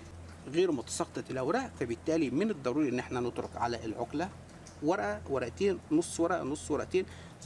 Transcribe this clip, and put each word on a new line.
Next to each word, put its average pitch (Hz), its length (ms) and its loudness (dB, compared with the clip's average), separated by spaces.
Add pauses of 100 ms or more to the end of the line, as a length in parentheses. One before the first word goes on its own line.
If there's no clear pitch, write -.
(480)
غير 170 240 4
متساقطة 135 580 -2
الأوراق، 175 400 0 (100)
فبالتالي 156 500 2
من 190 200 4
الضروري 139 380 2
إن 120 100 2
احنا 175 220 -2
نترك - 360 -2
على 120 280 -2
العقلة 120 440 -2 (540)
ورقة، 208 380 2 (100)
ورقتين، 135 480 2 (120)
نص 156 300 4
ورقة، 170 220 4
نص 143 280 -4
ورقتين، 151 360 2 (400)